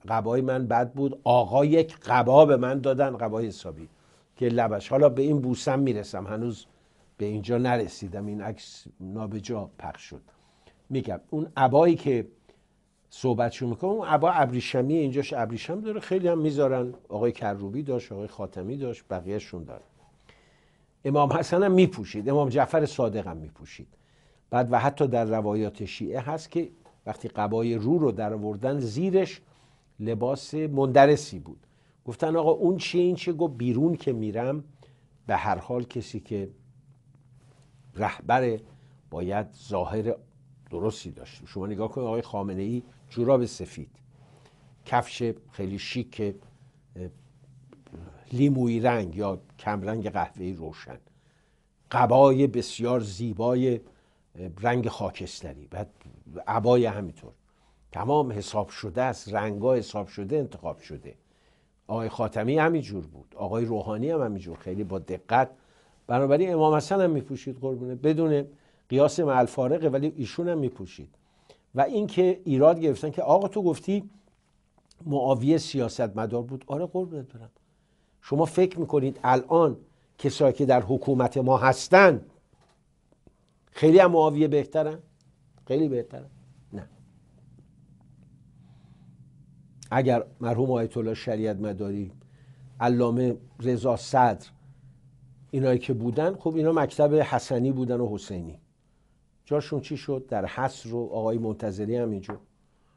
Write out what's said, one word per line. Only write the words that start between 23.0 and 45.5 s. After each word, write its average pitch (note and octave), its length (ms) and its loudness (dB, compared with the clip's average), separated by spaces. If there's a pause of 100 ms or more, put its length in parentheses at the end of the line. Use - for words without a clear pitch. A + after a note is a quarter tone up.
هم E2 100 -10
میپوشید. D2+ 520 -18 (600)
بعد B2 220 0
و B2 60 4
حتی C#3+ 280 2
در B2 180 0
روایات G#2+ 600 -2
شیعه G2+ 360 -8
هست D3+ 300 -8
که E3+ 200 -4 (360)
وقتی A2 220 -10
قبای A2+ 460 -2
رو A#2 240 2
رو C#3+ 140 2
در G#2+ 220 -6
آوردن، G#2+ 440 -4
زیرش E3+ 640 0 (600)
لباس A#2 540 -4
مندرسی C#3+ 840 4
بود. - 280 -18 (380)
گفتن D#3 320 -2
آقا D#3+ 140 4
اون F3 260 2
چیه، F3 260 -2
این F3+ 140 2
چیه؟ F3 180 -4
گفت D3+ 220 -2
بیرون B2 380 0
که - 180 -2
می‌رم، A#2 520 -4 (640)
به G#2+ 100 0
هر G2+ 220 -2
حال B2 260 -6
کسی A2+ 360 -10
که G2 280 -6 (1500)
رهبره A2 640 0 (500)
باید F#2+ 360 -4 (220)
ظاهر G#2 460 -2 (560)
درستی F#2 400 -6
داشته. - 360 -20
شما G2 200 -10
نگاه G#2+ 240 -6
کنید B2+ 160 -6
آقای A2+ 160 -4
خامنه‌ای G2+ 600 -6 (260)
جوراب A#2+ 360 2
سفید، F#2 460 -12 (920)
کفش - 480 -2 (180)